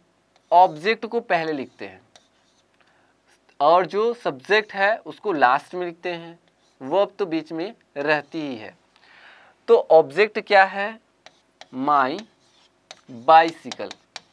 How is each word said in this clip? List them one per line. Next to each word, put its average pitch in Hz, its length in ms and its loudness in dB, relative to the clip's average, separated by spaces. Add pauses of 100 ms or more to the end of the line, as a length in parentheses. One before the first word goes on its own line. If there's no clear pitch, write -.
(520)
ऑब्जेक्ट 180 540 2
को 233 140 -6
पहले 165 340 -4
लिखते 123 320 -12
हैं 95 160 -18 (1600)
और 170 260 4
जो 214 280 -4
सब्जेक्ट 190 600 -4
है 196 240 -2
उसको - 360 -8
लास्ट 135 420 0
में 180 100 -8
लिखते 170 240 -10
हैं, 170 300 -12 (420)
वर्ब 185 380 -2
तो 202 60 -4
बीच 160 260 -8
में 170 220 -10 (240)
रहती 147 440 -4
ही 139 140 -8
है। 107 220 -18 (920)
तो 226 240 4
ऑब्जेक्ट 160 480 2
क्या 202 240 4
है? 202 420 -8 (720)
My 139 460 0 (920)
bicycle, 135 840 2 (380)